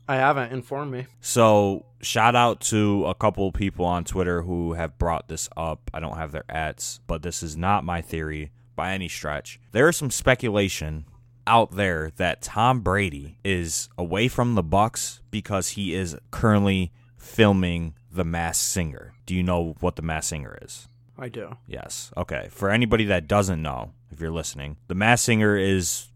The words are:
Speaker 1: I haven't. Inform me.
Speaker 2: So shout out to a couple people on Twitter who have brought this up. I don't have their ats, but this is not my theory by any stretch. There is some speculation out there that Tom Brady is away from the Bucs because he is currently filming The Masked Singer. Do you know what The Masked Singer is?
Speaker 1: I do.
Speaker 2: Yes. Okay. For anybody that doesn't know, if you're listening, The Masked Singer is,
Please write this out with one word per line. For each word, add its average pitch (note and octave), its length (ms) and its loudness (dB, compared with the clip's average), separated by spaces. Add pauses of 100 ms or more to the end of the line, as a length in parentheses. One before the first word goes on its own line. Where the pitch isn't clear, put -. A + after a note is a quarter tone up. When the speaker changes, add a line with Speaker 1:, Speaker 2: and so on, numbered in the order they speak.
Speaker 1:
I C#3 100 -2
haven't. C3 360 2
Inform C3+ 380 -8
me. B2+ 160 -8 (160)
Speaker 2:
So G#2 640 4 (160)
shout A#2+ 340 4
out A#2+ 240 4
to G#2 460 2
a F2+ 80 0
couple G2 360 0
people F2+ 360 -2
on F2 180 0
Twitter F2 380 -2
who E2+ 320 -4
have E2 240 -6
brought E2+ 300 -2
this D#2 280 -8
up. D#2 380 -6
I D#2+ 60 -8
don't D#2 180 -8
have D#2 140 -8
their D2+ 180 -10
ats, - 560 -6
but E2 160 -4
this E2+ 200 -6
is D#2 140 -8
not F#2 280 0
my E2+ 180 -4
theory D#2 500 -8 (240)
by F2 160 -4
any F#2+ 160 -4
stretch. - 500 -8 (140)
There C3 160 6
is F3 80 2
some C#3 140 -4
speculation G2 960 0 (400)
out A2+ 240 4
there F2 460 -2
that F2 260 -2
Tom A#2+ 400 2
Brady F2 600 -2
is F2 540 -2
away F2+ 320 0
from A#2+ 280 0
the F#2+ 60 2
Bucs G2 580 0 (100)
because G2 380 -4
he F#2+ 260 -4
is F2 240 -4 (120)
currently G2+ 600 4 (240)
filming F2+ 800 4 (180)
The F2 120 -2
Masked E2 400 -2
Singer. - 500 -4 (100)
Do F#2 100 -4
you F#2 80 2
know F2 380 0
what F2 160 -2
The D#2 60 -8
Masked D#2 260 -4
Singer C#2+ 320 -10
is? - 260 -20 (340)
Speaker 1:
I B2+ 80 -10
do. A2 280 -12 (100)
Speaker 2:
Yes. - 500 -12
Okay. D2 360 -6
For G2 180 -2
anybody A2 360 2
that F2+ 200 0
doesn't F#2+ 340 2
know, C2+ 300 -8 (220)
if D2+ 80 -16
you're E2 100 -6
listening, D2+ 460 -8 (100)
The F2+ 80 -6
Masked A2 300 4
Singer G#2+ 320 4
is, F#2+ 580 0